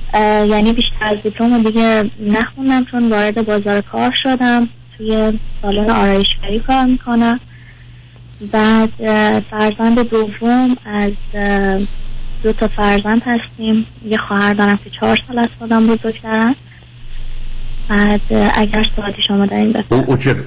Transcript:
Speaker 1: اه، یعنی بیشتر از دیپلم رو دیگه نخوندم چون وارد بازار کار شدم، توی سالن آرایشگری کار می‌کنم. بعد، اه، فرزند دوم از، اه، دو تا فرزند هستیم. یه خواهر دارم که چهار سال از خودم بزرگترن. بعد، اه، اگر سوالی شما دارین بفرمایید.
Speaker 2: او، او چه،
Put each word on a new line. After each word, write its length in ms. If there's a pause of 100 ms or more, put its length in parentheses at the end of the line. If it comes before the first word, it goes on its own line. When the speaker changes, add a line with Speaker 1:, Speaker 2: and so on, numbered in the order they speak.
(140)
Speaker 1:
اه، 340
یعنی 260
بیشتر 320
از 180
دیپلم 320
رو 80
دیگه 560
نخوندم 720
چون 180
وارد 360
بازار 360
کار 300 (120)
شدم، 460 (280)
توی 420 (220)
سالن 280
آرایشگری 680
کار 260
می‌کنم. 540 (1120)
بعد، 380 (100)
اه، 400
فرزند 680
دوم 760
از، 260 (220)
اه، 460 (640)
دو 100
تا 140
فرزند 580
هستیم. 600 (220)
یه 100
خواهر 360
دارم 300
که 60 (100)
چهار 280
سال 120
از 80 (120)
خودم 280
بزرگترن. 680 (1300)
بعد، 400
اه، 260
اگر 300 (100)
سوالی 320
شما 180
دارین 260
بفرمایید. 380
Speaker 2:
او، 20
او 60
چه، 180 (120)